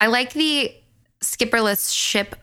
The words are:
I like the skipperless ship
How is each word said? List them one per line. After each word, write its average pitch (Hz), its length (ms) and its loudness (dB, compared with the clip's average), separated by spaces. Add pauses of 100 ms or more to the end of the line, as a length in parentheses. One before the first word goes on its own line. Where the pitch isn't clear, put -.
I 214 80 4
like 247 260 0
the 302 380 0 (500)
skipperless 220 720 0
ship - 480 -2